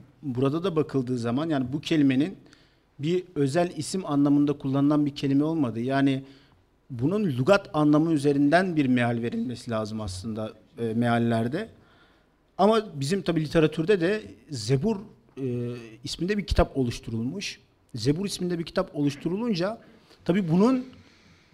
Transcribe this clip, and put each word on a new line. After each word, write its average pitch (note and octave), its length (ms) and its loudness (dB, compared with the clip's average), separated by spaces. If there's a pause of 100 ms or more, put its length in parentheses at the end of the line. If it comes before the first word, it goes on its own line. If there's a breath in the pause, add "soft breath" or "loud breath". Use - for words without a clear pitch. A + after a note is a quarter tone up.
(220)
burada C#3 420 -2
da F#3 120 -4
bakıldığı C3 420 -2
zaman, A#2+ 320 -2
yani C3 240 -2
bu D3+ 80 -6
kelimenin D3 560 2 (640 soft breath)
bir F3 240 -2 (120)
özel D3+ 420 0
isim F#3 280 -6
anlamında C#3+ 480 2
kullanılan C#3+ 520 2
bir C#3 100 -4
kelime C#3 280 0
olmadı. D3 360 -2
Yani C3+ 440 0 (680 loud breath)
bunun D3+ 340 -2
lügat E3+ 500 4
anlamı D3+ 400 4
üzerinden D3 640 4
bir D3 100 2
meal A#2+ 360 2
verilmesi A#2 500 -6
lazım A2 300 -4
aslında, G#2+ 520 -8 (260)
e, A2+ 140 -2
meallerde. A#2 760 0 (880 soft breath)
Ama G#3+ 280 4 (100)
bizim D3 260 -2
tabii E3 240 0
literatürde D#3+ 560 2
de G#3 200 0 (280)
Zebur, C#3 480 0 (440)
e, A#2+ 300 -4 (320)
isminde G3 340 -4
bir G3 80 -4
kitap - 320 2
oluşturulmuş. B2 840 -6 (360)
Zebur C#3+ 300 0
isminde F3+ 340 -4
bir E3+ 40 -6
kitap - 320 -6
oluşturulunca F3+ 840 -2 (440 soft breath)
tabii F3 260 0
bunun B3 340 4 (680 soft breath)